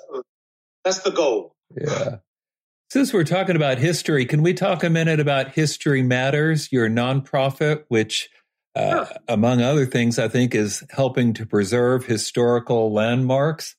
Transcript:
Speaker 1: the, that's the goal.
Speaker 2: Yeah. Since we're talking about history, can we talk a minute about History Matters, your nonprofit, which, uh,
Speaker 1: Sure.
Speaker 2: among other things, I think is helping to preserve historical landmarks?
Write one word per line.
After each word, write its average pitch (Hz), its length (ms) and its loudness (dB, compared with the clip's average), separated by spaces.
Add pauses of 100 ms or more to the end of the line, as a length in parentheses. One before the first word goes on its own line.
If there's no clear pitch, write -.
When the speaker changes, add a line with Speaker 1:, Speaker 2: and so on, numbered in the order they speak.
(100)
Speaker 1:
the, 135 120 -10 (640)
that's - 160 -2
the 202 100 -2
goal. 131 460 0 (200)
Speaker 2:
Yeah. - 420 -6 (720)
Since 269 220 0
we're 180 120 2
talking 180 320 0
about 139 220 0
history, 151 460 0
can 151 180 0
we 180 120 2
talk 185 300 -2
a 170 60 2
minute 160 280 2
about 139 320 0
History 147 520 0
Matters, 139 680 0
your 117 180 2
nonprofit, 135 1000 0
which, 107 420 -2 (460)
uh, - 300 0
Speaker 1:
Sure. - 100 -16 (100)
Speaker 2:
among 120 340 2
other 135 260 2
things, 117 320 0
I 113 100 0
think 123 260 0
is 104 360 -2
helping 127 440 0
to 110 120 -10
preserve 123 600 0
historical 120 840 0
landmarks? 127 880 0